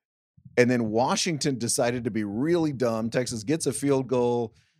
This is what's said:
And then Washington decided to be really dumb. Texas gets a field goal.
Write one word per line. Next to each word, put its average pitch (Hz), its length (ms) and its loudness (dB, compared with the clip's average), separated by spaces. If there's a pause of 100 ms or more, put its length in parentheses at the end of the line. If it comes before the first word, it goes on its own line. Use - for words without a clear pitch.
(580)
And 123 140 6
then 120 180 2
Washington 139 680 0
decided 120 460 -2
to 120 60 -2
be 107 120 -2
really 147 500 0
dumb. 113 380 0
Texas 120 320 -2
gets 151 240 -2
a 135 40 0
field 135 360 0
goal. 120 480 0 (240)